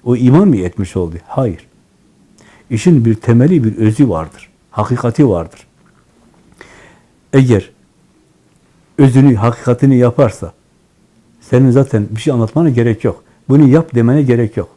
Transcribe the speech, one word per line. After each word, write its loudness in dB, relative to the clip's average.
O -2
iman 2
mı 0
etmiş -8
oldu? -6
Hayır. -6
İşin 0
bir 0
temeli, 0
bir -4
özü 0
vardır. -10
Hakikati -2
vardır. -8
Eğer 2
özünü, 4
hakikatini -2
yaparsa -2
senin 2
zaten 0
bir -10
şey -4
anlatmana -2
gerek -2
yok. -6
"Bunu 4
yap." 0
demene 0
gerek -2
yok. -8